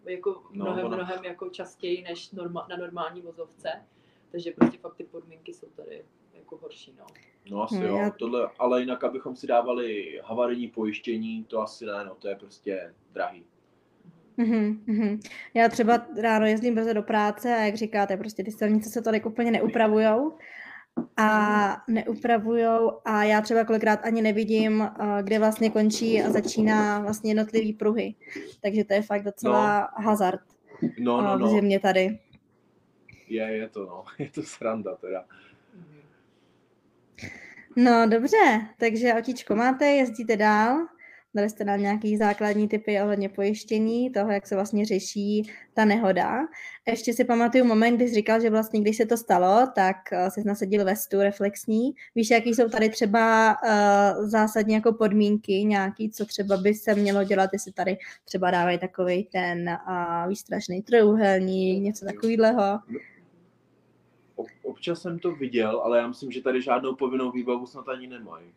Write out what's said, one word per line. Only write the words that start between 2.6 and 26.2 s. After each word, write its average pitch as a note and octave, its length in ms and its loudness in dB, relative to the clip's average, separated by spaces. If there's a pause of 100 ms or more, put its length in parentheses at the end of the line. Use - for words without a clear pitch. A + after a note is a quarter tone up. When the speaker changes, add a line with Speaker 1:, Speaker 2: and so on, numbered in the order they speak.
Speaker 1:
na F3 60 -12
normální F3 460 -10
vozovce. E3 460 -14 (640)
Takže E3+ 200 -10
prostě - 280 0
fakt - 180 -16
ty F3+ 80 -18
podmínky E3 500 -20
jsou - 120 -20 (100)
tady D#2 280 -20 (300)
jako F2 220 -20
horší, - 420 -20
no. - 80 -20 (440)
Speaker 2:
No G#2 120 -6
asi F#3 180 -4
Speaker 3:
No, - 60 -2
Speaker 2:
jo, G2+ 100 0
Speaker 3:
já G3+ 140 0
Speaker 2:
tohle, A#2+ 480 -4
ale B2 220 2
jinak, B2+ 240 -6
abychom B2+ 320 -6
si - 100 -16
dávali A#2+ 800 -2
havarijní A#2+ 440 -2
pojištění, A2 760 -6
to A2 160 -6
asi G#2+ 260 -10
ne, G2+ 180 -8
no, F#2+ 100 -16
to G2+ 140 -12
je G2 60 -6
prostě F#2+ 600 -10 (180)
drahý. F2+ 320 -8 (920)
Speaker 3:
Mhm, A3 500 0
mhm. G#3+ 340 -2 (340)
Já A3+ 140 6
třeba A#3 380 2 (140)
ráno A3 260 2
jezdím A3 280 0
brzo A3+ 180 0
do G#3+ 100 -2
práce A3 540 0
a A3+ 40 0
jak G#3 140 0
říkáte, G#3 420 -2
prostě G#3 280 -8
ty A3 80 -8
silnice G#3+ 380 0
se A#3 120 -6
tolik A3 240 0
úplně A#3 240 -2
neupravujou A3 840 2 (840)
a G#3+ 520 2
Speaker 1:
Mhm. G#3+ 260 -4
Speaker 3:
neupravujou A3+ 1080 0
a G#3+ 200 2
já G#3+ 160 4
třeba A3+ 240 2
kolikrát A3 400 2
ani A3+ 180 0
nevidím, A3 600 2
eh, G#3 400 -2
kde G#3 160 0
vlastně A3 320 2
končí A3 520 2